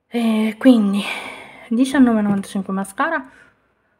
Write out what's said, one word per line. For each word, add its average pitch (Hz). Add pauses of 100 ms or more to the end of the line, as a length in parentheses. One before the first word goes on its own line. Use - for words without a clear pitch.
E 220
quindi 202 (640)
diciannove 247
e -
novantacinque 196
mascara, 269 (720)